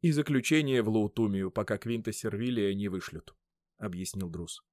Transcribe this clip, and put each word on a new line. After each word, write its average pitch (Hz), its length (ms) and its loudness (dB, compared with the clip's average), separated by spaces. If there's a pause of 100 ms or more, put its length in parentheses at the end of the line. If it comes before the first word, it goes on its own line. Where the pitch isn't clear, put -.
И 170 100 4
заключение 143 680 4
в 107 80 2
Лаутумию, 104 600 2
пока 104 260 -2
Квинта 113 340 -4
Сервилия 107 640 0
не 101 140 -2
вышлют», 90 480 -8 (420)
объяснил 92 540 -6
Друз. 82 420 -10